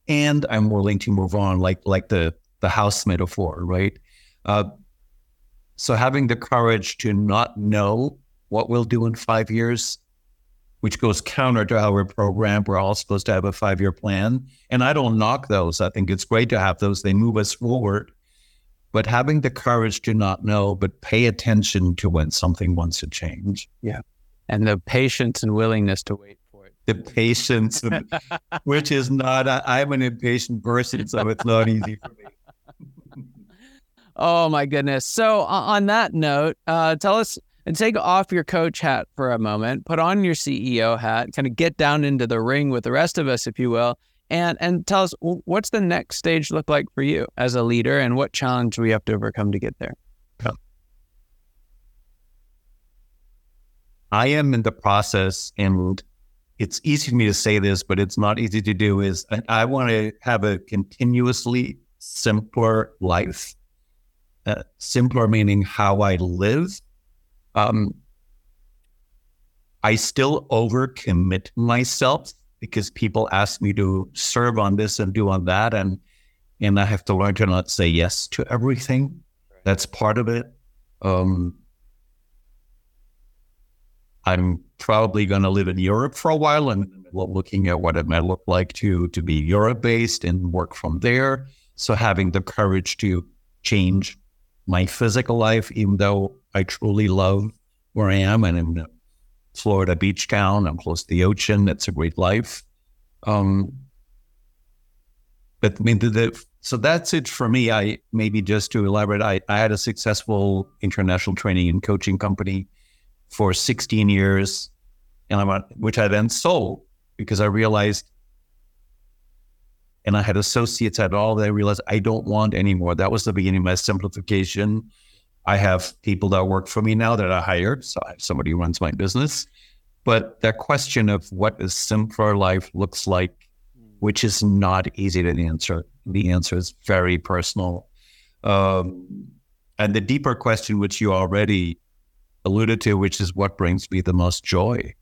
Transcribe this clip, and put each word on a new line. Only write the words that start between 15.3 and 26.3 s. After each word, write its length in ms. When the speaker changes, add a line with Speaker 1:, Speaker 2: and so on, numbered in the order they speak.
Speaker 1:
those. 320
I 100
think 200
it's 160
great 240
to 100
have 200
those. 220
They 120
move 240
us 160
forward. 580
But 140
having 340
the 100
courage 520
to 120
not 300
know, 320
but 240
pay 280
attention 680
to 120
when 220
something 440
wants 240
to 80
change. 640
Speaker 2:
Yeah. 200
And 180
the 120
patience 640
and 100
willingness 500
to 120
wait 240